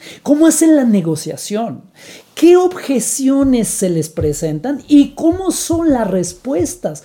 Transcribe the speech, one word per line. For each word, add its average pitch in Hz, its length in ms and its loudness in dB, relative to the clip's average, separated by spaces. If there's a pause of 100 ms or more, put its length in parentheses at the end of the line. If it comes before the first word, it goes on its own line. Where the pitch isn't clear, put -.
(220)
cómo 294 240 2
hacen 320 300 4
la 277 80 2
negociación, 185 1000 -4 (540)
qué 349 220 6
objeciones 269 1120 0
se 190 200 -2
les 160 200 -2
presentan 156 800 -4
y 285 280 4
cómo 359 340 -2
son 330 420 -2
las 233 200 0
respuestas 185 920 -6